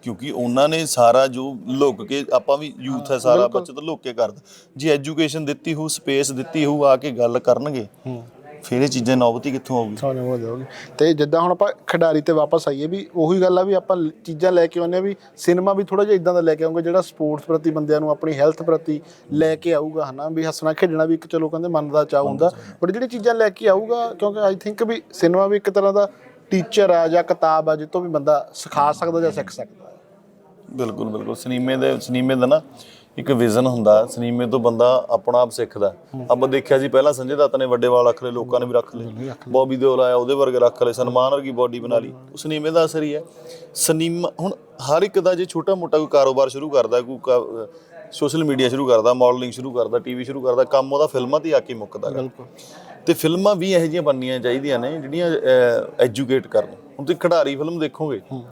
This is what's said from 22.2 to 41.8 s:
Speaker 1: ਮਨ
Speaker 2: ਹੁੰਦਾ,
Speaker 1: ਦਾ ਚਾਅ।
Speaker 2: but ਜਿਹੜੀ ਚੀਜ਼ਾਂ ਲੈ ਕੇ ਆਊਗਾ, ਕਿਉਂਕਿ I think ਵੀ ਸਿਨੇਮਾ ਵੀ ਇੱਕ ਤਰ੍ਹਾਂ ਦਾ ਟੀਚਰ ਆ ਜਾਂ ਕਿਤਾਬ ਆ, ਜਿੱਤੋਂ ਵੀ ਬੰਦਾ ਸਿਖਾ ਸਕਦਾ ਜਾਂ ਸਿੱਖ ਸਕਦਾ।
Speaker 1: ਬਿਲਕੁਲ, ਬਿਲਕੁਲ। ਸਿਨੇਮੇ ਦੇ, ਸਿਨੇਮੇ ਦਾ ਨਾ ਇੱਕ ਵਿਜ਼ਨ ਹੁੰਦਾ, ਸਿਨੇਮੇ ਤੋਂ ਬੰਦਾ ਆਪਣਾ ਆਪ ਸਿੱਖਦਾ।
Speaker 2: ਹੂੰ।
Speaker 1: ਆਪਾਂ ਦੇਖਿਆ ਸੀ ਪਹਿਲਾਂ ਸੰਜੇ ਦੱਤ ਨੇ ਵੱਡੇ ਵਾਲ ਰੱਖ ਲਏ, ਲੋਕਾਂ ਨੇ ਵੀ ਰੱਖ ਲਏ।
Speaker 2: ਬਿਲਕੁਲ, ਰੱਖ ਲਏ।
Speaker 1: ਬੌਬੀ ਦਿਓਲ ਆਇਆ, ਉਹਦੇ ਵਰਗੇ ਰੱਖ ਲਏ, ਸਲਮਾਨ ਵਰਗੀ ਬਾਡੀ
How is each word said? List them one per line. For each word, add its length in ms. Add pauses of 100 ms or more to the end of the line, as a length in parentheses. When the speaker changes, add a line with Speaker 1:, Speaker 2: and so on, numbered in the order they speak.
Speaker 1:
ਮਨ 60
Speaker 2:
ਹੁੰਦਾ, 180
Speaker 1:
ਦਾ 100
ਚਾਅ। 180
Speaker 2:
but 180
ਜਿਹੜੀ 140
ਚੀਜ਼ਾਂ 280
ਲੈ 160
ਕੇ 180
ਆਊਗਾ, 460
ਕਿਉਂਕਿ 400
I 0
think 320
ਵੀ 160 (100)
ਸਿਨੇਮਾ 340
ਵੀ 100
ਇੱਕ 140
ਤਰ੍ਹਾਂ 220
ਦਾ 160 (420)
ਟੀਚਰ 400
ਆ 180
ਜਾਂ 140
ਕਿਤਾਬ 460
ਆ, 80
ਜਿੱਤੋਂ 240
ਵੀ 80
ਬੰਦਾ 460
ਸਿਖਾ 380
ਸਕਦਾ 280
ਜਾਂ 100
ਸਿੱਖ 200
ਸਕਦਾ। 420 (800)
Speaker 1:
ਬਿਲਕੁਲ, 360
ਬਿਲਕੁਲ। 280
ਸਿਨੇਮੇ 420
ਦੇ, 240
ਸਿਨੇਮੇ 340
ਦਾ 120
ਨਾ 160 (560)
ਇੱਕ 120
ਵਿਜ਼ਨ 360
ਹੁੰਦਾ, 400
ਸਿਨੇਮੇ 400
ਤੋਂ 140
ਬੰਦਾ 500
ਆਪਣਾ 300
ਆਪ 100
ਸਿੱਖਦਾ। 440 (200)
Speaker 2:
ਹੂੰ। 160
Speaker 1:
ਆਪਾਂ 180
ਦੇਖਿਆ 300
ਸੀ 100
ਪਹਿਲਾਂ 240
ਸੰਜੇ 240
ਦੱਤ 200
ਨੇ 100
ਵੱਡੇ 220
ਵਾਲ 200
ਰੱਖ 160
ਲਏ, 60
ਲੋਕਾਂ 300
ਨੇ 60
ਵੀ 60
ਰੱਖ 240
ਲਏ। 80
Speaker 2:
ਬਿਲਕੁਲ, 240
ਰੱਖ 200
ਲਏ। 40
Speaker 1:
ਬੌਬੀ 240
ਦਿਓਲ 240
ਆਇਆ, 140
ਉਹਦੇ 200
ਵਰਗੇ 240
ਰੱਖ 240
ਲਏ, 100
ਸਲਮਾਨ 400
ਵਰਗੀ 180
ਬਾਡੀ 300